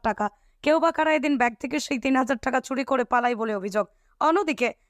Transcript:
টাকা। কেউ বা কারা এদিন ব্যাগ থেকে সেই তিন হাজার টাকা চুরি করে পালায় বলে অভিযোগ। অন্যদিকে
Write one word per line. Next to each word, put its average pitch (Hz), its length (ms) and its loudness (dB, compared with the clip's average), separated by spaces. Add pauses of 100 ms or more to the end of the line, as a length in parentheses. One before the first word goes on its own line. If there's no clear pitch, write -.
টাকা। 214 260 -2 (340)
কেউ 302 160 4
বা 330 120 2
কারা 311 220 2
এদিন 294 240 0
ব্যাগ 240 220 2
থেকে 277 200 -4
সেই 269 200 -4
তিন 262 160 0
হাজার 254 220 0
টাকা 262 220 0
চুরি 262 240 -4
করে 254 200 0
পালায় 247 320 0
বলে 214 200 -4
অভিযোগ। 196 300 -2 (340)
অন্যদিকে 311 540 0 (160)